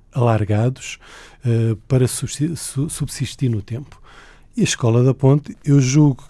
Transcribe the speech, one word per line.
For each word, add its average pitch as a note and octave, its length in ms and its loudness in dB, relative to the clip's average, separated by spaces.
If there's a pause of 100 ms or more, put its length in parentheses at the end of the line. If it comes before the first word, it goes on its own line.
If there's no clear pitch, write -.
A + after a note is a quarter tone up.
(120)
alargados, A2+ 880 0 (460)
eh, A2+ 300 0 (140)
para B2+ 180 2
subsi-, D3+ 480 -6
su-, C#3 340 -6
subsistir - 600 -6
no A2+ 120 -2
tempo. - 400 -12 (540)
E A#3+ 60 -4
a G#3 40 2
Escola A#2+ 380 2
da C3 120 2
Ponte, C3+ 500 2
eu C#3+ 160 4
julgo C3+ 500 2